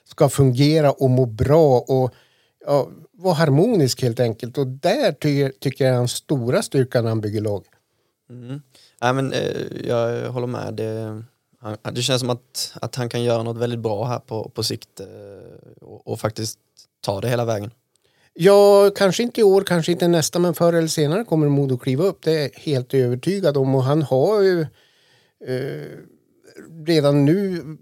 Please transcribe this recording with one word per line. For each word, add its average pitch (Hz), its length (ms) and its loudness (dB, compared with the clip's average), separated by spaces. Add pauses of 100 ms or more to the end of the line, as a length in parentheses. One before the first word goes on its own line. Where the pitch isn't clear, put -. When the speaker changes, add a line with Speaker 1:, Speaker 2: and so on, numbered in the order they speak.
Speaker 1:
ska - 240 0
fungera 143 640 4
och 135 180 0
må 127 160 2
bra 127 520 4
och, 127 360 -2 (520)
ja, 143 220 0 (240)
vara 180 220 -2
harmonisk 151 680 2
helt 120 180 0
enkelt. 120 380 -4
Och 139 80 0
där 175 460 0
ty-, 143 480 0
tycker 135 240 -2
jag 131 100 4
är 123 40 2
hans 123 140 0
stora 139 500 -2
styrka 127 400 -2
när 117 60 -2
han 113 120 -2
bygger 107 200 -4
lag. 104 240 -4 (640)
Speaker 2:
Mm. 123 320 -14 (380)
Ja, 123 120 0
men, 135 200 -2
eh, 127 80 -4 (440)
jag 120 460 -4
håller 123 160 -6
med. 110 280 -8
Det, 110 480 -8 (380)
han, 107 160 -10 (160)
det 123 100 -6
känns 127 180 0
som 123 100 -2
att, - 440 -8
att - 200 -10
han 123 140 -6
kan 120 140 -6
göra 117 200 0
något 117 140 -6
väldigt 117 240 -4
bra 110 240 -4
här 117 140 -6
på, - 360 -10
på 113 80 -8
sikt, - 380 -10
eh, 95 60 -16 (720)
och, - 280 -20
och 113 120 -8
faktiskt 110 380 -6 (420)
ta 98 200 -6
det 113 80 -4
hela 120 160 0
vägen. 107 260 -6 (680)
Speaker 1:
Ja, 202 500 6
kanske 196 320 0
inte 240 180 -2
i 226 40 6
år, 190 180 6
kanske 175 300 0
inte 175 160 0
nästa, 170 300 0
men 175 160 0
förr 170 180 2
eller 165 160 0
senare 160 360 -2
kommer 160 240 0
Modo 139 300 0
kliva 135 260 -2
upp. 196 180 -2
Det 156 100 0
är 160 80 0
jag 135 140 -4
helt 131 400 -4
övertygad 139 640 0
om. 135 180 0
Och 135 80 2
han 143 200 0
har 175 400 0
ju, 185 180 2 (840)
eh, 127 420 -8 (960)
redan 143 380 4
nu, 180 380 0 (200)